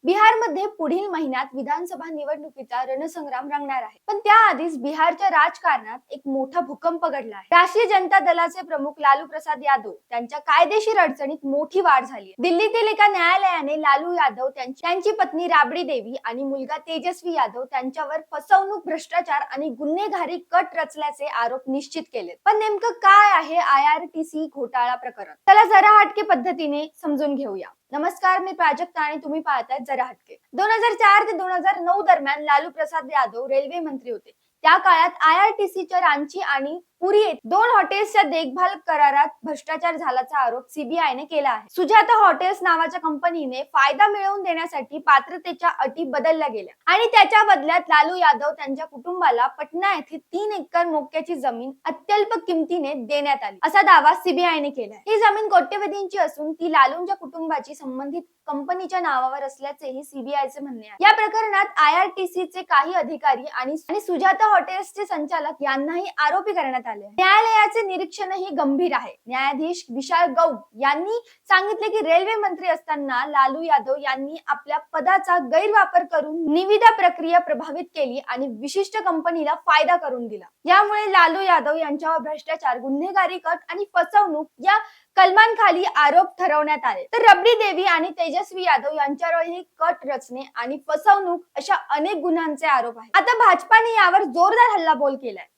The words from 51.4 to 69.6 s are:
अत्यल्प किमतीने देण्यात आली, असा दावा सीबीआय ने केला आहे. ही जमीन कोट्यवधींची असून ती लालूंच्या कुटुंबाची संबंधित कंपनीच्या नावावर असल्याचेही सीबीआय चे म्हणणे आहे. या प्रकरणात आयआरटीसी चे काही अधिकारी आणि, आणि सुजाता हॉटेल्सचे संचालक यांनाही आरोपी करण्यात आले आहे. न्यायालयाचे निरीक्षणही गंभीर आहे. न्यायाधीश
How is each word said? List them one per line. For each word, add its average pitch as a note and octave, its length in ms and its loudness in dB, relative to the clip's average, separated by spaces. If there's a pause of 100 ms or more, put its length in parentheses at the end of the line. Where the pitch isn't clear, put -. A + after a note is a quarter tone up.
अत्यल्प G#4 600 -2
किमतीने D#4+ 480 -2
देण्यात C4+ 500 -4
आली, G3 220 -12
असा G4 160 6
दावा D#4+ 320 6
सीबीआय E4+ 460 0
ने C#4+ 100 -4
केला A3 240 -10
आहे. G4 160 -12
ही G#4+ 100 2
जमीन G#4+ 280 2
कोट्यवधींची G4 680 -2
असून D#4 340 -4
ती E4 200 -6
लालूंच्या E4 440 2
कुटुंबाची D#4 580 -8
संबंधित C#4 480 -10 (240)
कंपनीच्या F4+ 540 -6
नावावर C4+ 420 -2
असल्याचेही C#4 600 -12
सीबीआय C4+ 440 -6
चे C#4+ 120 -16
म्हणणे A#3 280 -14
आहे. - 120 -20
या G#4 140 6
प्रकरणात G#4+ 520 -2 (100)
आयआरटीसी F4+ 680 0
चे F#4 160 -12
काही D4+ 300 0
अधिकारी C#4 520 -2
आणि, C4 300 -8 (140)
आणि F#4+ 120 -4
सुजाता F#4+ 520 2
हॉटेल्सचे F#4 540 -2
संचालक D#4+ 540 -6
यांनाही C#4+ 460 -2 (120)
आरोपी F#4 340 -2
करण्यात C4 340 -4
आले G#3 180 -12
आहे. G#3 140 -20
न्यायालयाचे G#4+ 680 4
निरीक्षणही F#4+ 600 -8 (120)
गंभीर D#4 360 0
आहे. A#3+ 200 -8 (120)
न्यायाधीश C#4 680 -4